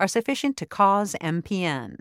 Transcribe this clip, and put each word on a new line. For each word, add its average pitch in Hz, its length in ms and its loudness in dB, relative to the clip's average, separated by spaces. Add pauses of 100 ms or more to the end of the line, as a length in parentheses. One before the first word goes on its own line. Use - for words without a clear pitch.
are 196 80 2
sufficient 269 480 0
to - 80 -8
cause 202 560 2
M 165 220 -2
P 185 240 -2
N 123 340 -4